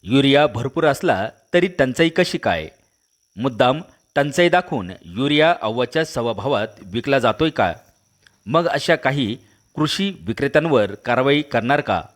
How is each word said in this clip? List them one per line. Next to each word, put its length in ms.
युरिया 440
भरपूर 380
असला 440
तरी 140
टंचाई 420
कशी 280
काय? 320
मुद्दाम 460
टंचाई 340
दाखवून 420
युरिया 600
अव्वाच्या 440
सव्वा 280
भावात 340
विकला 380
जातोय 300
का? 240
मग 220
अशा 280
काही 400
कृषी 460
विक्रेत्यांवर 720
कारवाई 460
करणार 400
का 220